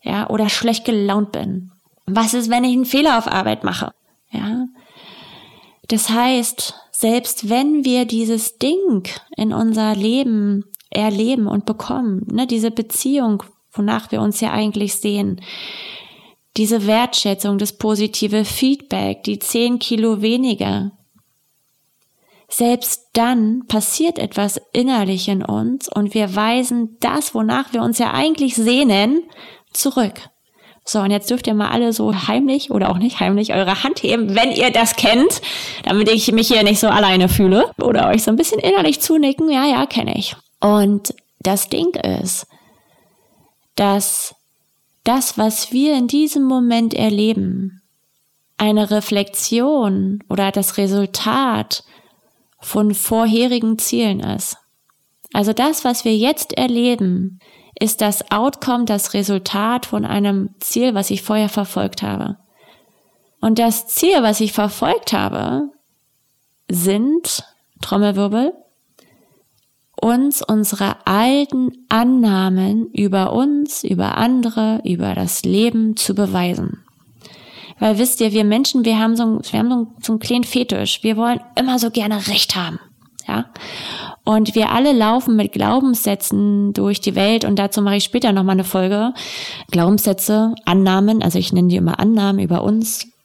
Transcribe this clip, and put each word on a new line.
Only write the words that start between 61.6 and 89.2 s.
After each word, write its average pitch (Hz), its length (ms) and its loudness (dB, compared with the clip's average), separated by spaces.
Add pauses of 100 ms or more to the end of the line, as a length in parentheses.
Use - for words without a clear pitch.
habe. 202 360 -6 (1000)
Und 220 180 2
das 233 300 0
Ziel, 330 340 2
was 214 180 2
ich 208 120 0
verfolgt - 600 -2
habe, 240 580 -2 (1000)
sind, 208 720 -2 (380)
Trommelwirbel, 208 720 0 (1500)
uns 254 420 2
unsere 208 640 -2
alten 254 640 2 (160)
Annahmen 214 1040 2
über 196 400 0
uns, 294 520 0
über 185 320 -2
andere, 220 680 0
über 175 300 -2
das - 280 -4
Leben 220 540 2
zu - 180 -2
beweisen. 190 640 -2 (1000)
Weil 214 180 2
wisst 247 220 0
ihr, 220 120 2
wir 214 120 2
Menschen, 233 400 2
wir 220 140 2
haben 226 180 2
so 233 80 0
einen, 220 160 0 (100)
wir 233 80 -2
haben 233 120 0
so 254 60 0
einen, 233 100 -2 (140)
so - 120 -4
einen 220 80 -2
kleinen 247 240 -2
Fetisch. - 580 -2
Wir 220 140 0
wollen 233 240 0 (160)
immer 254 240 0
so 226 100 0
gerne 208 380 -2
Recht - 260 -2
haben, 165 240 -6 (480)
ja? 220 200 -4 (800)
Und 220 300 2
wir 220 160 2
alle 277 220 4
laufen 226 440 4
mit 202 160 0
Glaubenssätzen 208 1200 0
durch 202 280 0
die - 140 -2
Welt 214 300 2
und 104 140 2
dazu 202 240 0
mache 202 140 2
ich 202 80 0
später 247 280 0
nochmal 190 220 2
eine 185 100 2
Folge. 196 480 0 (580)